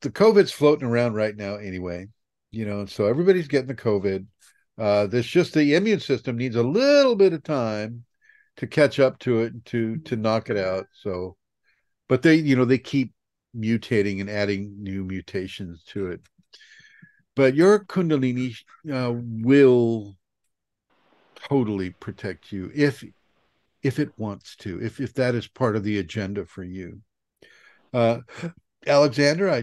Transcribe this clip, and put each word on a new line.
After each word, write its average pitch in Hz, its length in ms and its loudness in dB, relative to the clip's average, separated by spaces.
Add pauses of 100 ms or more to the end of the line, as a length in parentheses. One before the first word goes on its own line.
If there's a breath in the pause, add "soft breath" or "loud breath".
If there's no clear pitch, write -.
the 131 100 -8
covid's 202 400 4
floating 147 380 2
around 117 260 0
right 107 220 -2
now 104 200 -8
anyway, 92 520 -10 (420)
you 110 140 -8
know, 101 220 -6
so 101 200 -2
everybody's 170 420 2
getting 131 200 0
the 131 60 -8
covid. 98 520 -2 (520 soft breath)
Uh, 104 280 2
there's 117 200 -2
just, - 260 0
the 147 220 4
immune 196 260 2
system 120 380 -4
needs 120 180 -4
a 117 60 2
little 262 520 4
bit 190 200 4
of 147 80 -8
time 117 600 -4 (520 soft breath)
to 131 100 -8
catch 147 320 2
up 131 200 2
to 117 240 0
it, 117 240 -6
to, 113 320 -4
to 127 180 -6
knock 110 320 -2
it 113 80 -4
out. 95 380 -4
So, 92 420 -8 (720)
but 127 140 0
they, 160 140 6
you 147 200 2
know, 127 80 4
they 127 140 2
keep 131 340 -4 (420)
mutating 110 680 -2
and 101 80 -8
adding 101 520 -4
new 98 220 -8
mutations 92 840 -10
to 98 240 -8
it. 85 100 -12 (1120 soft breath)
But 135 180 4
your 202 300 6
Kundalini, 131 720 -2 (360 soft breath)
uh, 127 240 -4
will 117 1000 4 (1160)
totally 104 560 -2
protect - 600 -12
you 95 220 -10
if, 143 300 0 (800)
if 131 160 -2
it 147 180 -4
wants 107 400 -10
to, 92 260 -10
if, 110 180 -8
if 127 140 -8
that 123 200 0
is 113 120 -6
part 110 300 -2
of 104 80 -4
the 104 140 -2
agenda 98 480 -6
for - 180 -16
you. 90 360 -14 (920 soft breath)
Uh, 117 280 0 (680 loud breath)
Alexander, 147 640 4
I 127 120 0